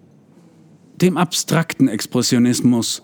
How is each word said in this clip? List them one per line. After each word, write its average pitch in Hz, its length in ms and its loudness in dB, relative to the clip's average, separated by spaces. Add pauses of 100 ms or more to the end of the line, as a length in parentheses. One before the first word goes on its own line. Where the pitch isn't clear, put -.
(960)
dem 175 220 0
abstrakten - 720 -2
Expressionismus 120 1160 0